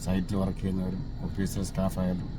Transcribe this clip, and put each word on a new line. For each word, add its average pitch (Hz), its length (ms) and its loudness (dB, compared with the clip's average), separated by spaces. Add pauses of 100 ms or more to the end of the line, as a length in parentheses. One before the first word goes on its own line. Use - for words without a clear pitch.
സൈറ്റിൽ 92 360 2
വർക്ക് 92 200 0
ചെയ്യുന്നവരും 92 400 0 (240)
ഓഫീസിലെ 95 440 0
സ്റ്റാഫായാലും, 92 680 0